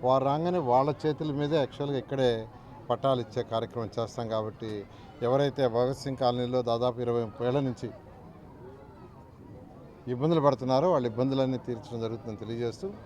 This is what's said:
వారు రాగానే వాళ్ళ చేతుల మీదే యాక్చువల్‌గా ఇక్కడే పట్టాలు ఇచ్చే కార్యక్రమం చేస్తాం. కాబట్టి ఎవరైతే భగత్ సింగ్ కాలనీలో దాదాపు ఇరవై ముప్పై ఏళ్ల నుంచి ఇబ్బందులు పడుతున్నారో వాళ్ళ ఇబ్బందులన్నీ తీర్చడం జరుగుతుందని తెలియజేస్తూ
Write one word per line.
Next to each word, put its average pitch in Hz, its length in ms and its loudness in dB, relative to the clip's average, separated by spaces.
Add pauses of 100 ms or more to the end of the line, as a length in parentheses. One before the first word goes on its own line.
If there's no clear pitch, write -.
వారు 131 220 4
రాగానే 160 320 2
వాళ్ళ 135 360 4 (120)
చేతుల 156 260 0
మీదే 147 240 0
యాక్చువల్‌గా 143 420 0
ఇక్కడే 120 500 2 (420)
పట్టాలు 127 320 2
ఇచ్చే 113 220 -4
కార్యక్రమం 113 460 -4 (100)
చేస్తాం. 113 300 -4
కాబట్టి 107 560 -4 (360)
ఎవరైతే 135 460 2
భగత్ 123 300 2
సింగ్ 135 200 -6
కాలనీలో 123 440 2
దాదాపు 117 400 0
ఇరవై 120 220 0
ముప్పై 113 240 -4
ఏళ్ల 131 120 2
నుంచి 127 300 -2 (2250)
ఇబ్బందులు 147 340 2
పడుతున్నారో 135 500 4
వాళ్ళ 135 140 2
ఇబ్బందులన్నీ 131 520 2
తీర్చడం 117 420 -8
జరుగుతుందని 110 380 -6
తెలియజేస్తూ 117 540 -6 (140)